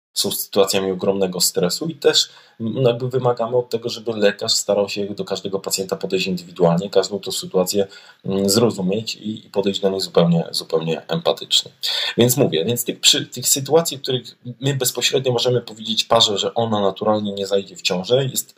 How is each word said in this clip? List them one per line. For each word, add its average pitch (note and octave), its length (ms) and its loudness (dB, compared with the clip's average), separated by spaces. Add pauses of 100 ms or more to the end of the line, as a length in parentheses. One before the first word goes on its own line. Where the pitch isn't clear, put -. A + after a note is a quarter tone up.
(140)
są - 160 -2
sytuacjami - 600 0
ogromnego F#2+ 500 0
stresu F2 480 0
i D#3+ 60 -6
też, - 360 2 (300)
mm, A2+ 220 -2
jakby B2 260 2
wymagamy B2 480 0
od B2 140 0
tego, A#2 180 -4
żeby A2+ 240 -6
lekarz G#2 400 2
starał G2+ 360 2
się G2+ 180 -4
do G2+ 180 -6
każdego F#2+ 340 -6
pacjenta F#2+ 380 -4
podejść F#2 300 -2
indywidualnie, F2 640 0
każdą G2 280 0
tą F#2+ 140 -10
sytuację, F#2+ 540 0 (380)
mm, G2 240 0
zrozumieć G#2 680 0
i, - 320 -10
i - 40 -20
podejść G2 300 -2
do G2 100 0
niej F#2+ 100 -2
zupełnie, E2+ 500 2
zupełnie D#2+ 580 -4
empatycznie. - 600 -2 (480)
Więc B2 180 6
mówię, E2+ 280 2
więc A#2+ 200 -2
tych - 160 -6
przy-, - 260 2
tych - 220 -6
sytuacji, C#3+ 500 2
w - 40 -20
których B2+ 360 -6 (220)
my C#3 140 0
bezpośrednio C3 580 0
możemy B2 280 2
powiedzieć A2 440 -6
parze, A2 340 4
że G2 160 -2
ona A2+ 260 0
naturalnie G#2 520 0
nie G2 140 -4
zajdzie F#2+ 300 -2
w - 60 -20
ciążę, A2+ 420 2
jest - 340 -6